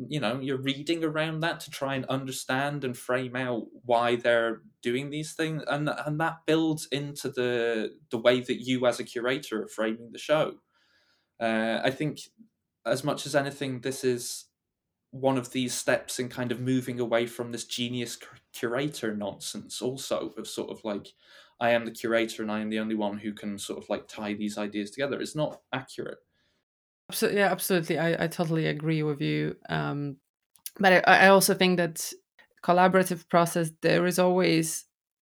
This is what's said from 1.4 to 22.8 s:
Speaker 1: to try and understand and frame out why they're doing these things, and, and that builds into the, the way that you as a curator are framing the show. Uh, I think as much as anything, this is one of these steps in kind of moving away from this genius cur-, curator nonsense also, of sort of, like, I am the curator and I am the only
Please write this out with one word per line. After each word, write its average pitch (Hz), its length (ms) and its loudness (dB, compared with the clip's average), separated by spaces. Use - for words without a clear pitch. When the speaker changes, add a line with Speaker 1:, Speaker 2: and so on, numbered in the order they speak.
Speaker 1:
to - 100 -14
try 135 240 -4
and 131 100 -4
understand 135 800 -2
and 123 120 -4
frame 127 400 -4
out 123 280 -2
why 120 340 4
they're 117 440 2
doing 131 260 -2
these 151 240 -6
things, 160 340 -4
and, 147 220 0
and 151 300 -4
that 156 260 -2
builds 156 460 2
into 143 360 -6
the, 120 640 0
the 120 80 -2
way 123 220 6
that 120 200 -4
you 127 240 0
as 120 140 2
a 120 40 -8
curator 120 600 -4
are - 40 -8
framing 113 440 -4
the 123 80 -16
show. 160 380 0
Uh, 113 440 0
I 135 60 2
think 151 300 -4
as 123 180 0
much - 220 -2
as 139 100 -6
anything, 139 460 -2
this 131 220 -6
is 123 420 -2
one 131 280 0
of 123 140 -6
these 123 220 -2
steps - 460 -2
in 123 100 -4
kind 123 220 -6
of 117 80 -2
moving 127 400 -2
away 117 260 2
from 120 260 -8
this 117 140 -10
genius 120 500 -6
cur-, - 220 -20
curator 120 640 -4
nonsense - 640 -8
also, 127 560 -4
of 107 100 -10
sort - 220 -8
of, - 140 -14
like, 101 240 -6
I 120 120 2
am 117 140 2
the 113 60 -8
curator 113 520 -2
and 107 80 -4
I 107 80 -2
am 107 100 -4
the 110 100 -2
only 110 160 -2